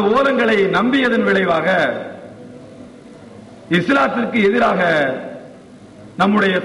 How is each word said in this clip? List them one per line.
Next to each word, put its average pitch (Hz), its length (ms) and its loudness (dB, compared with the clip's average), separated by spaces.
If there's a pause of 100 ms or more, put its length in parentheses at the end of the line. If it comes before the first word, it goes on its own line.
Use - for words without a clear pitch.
(180)
ஓலங்களை 233 400 2 (200)
நம்பியதன் 233 520 2
விளைவாக 175 380 2 (2000)
இஸ்லாத்திற்கு 240 680 0
எதிராக 208 340 2 (1400)
நம்முடைய 196 320 2 (120)